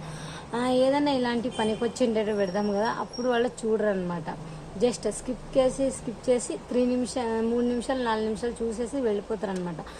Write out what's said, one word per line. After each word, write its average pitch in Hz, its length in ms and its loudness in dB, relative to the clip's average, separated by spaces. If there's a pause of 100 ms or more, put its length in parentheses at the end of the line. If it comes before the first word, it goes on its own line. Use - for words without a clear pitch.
(560)
ఆ, 240 120 0
ఏదైనా 269 440 4
ఇలాంటి 240 380 0
పనికొచ్చిండేటో 220 840 0
పెడదాం 202 380 2
కదా, 202 180 2
అప్పుడు 240 380 -4
వాళ్ళు 240 220 2 (160)
చూడరనమాట. 185 920 0 (200)
just 220 320 2
స్కిప్ - 480 -4
చేసి, 262 340 4
స్కిప్ - 380 -6
చేసి 247 240 2
త్రీ 247 320 0
నిమిషా-, 247 580 0
మూడు 240 220 2
నిమిషాలు, 247 380 0
నాలుగు 220 220 2
నిమిషాలు 226 380 -2
చూసేసి 226 380 -2
వెళ్ళిపోతారనమాట. 196 720 -2 (240)